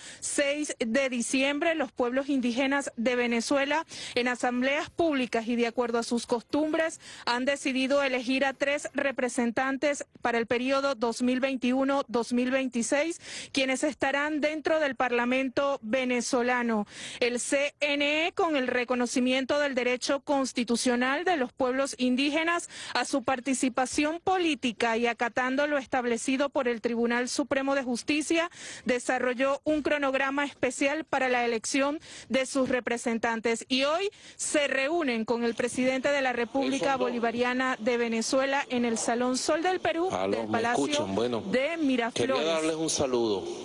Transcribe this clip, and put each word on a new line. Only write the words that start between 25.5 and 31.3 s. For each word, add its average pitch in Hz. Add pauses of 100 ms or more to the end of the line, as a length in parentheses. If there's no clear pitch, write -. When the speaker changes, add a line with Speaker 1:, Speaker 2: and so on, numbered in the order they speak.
Speaker 1:
lo 294
establecido 262
por 269
el 240
Tribunal 233
Supremo 277
de 277
Justicia, 302 (360)
desarrolló 254
un 302
cronograma 277
especial 277
para 262
la 247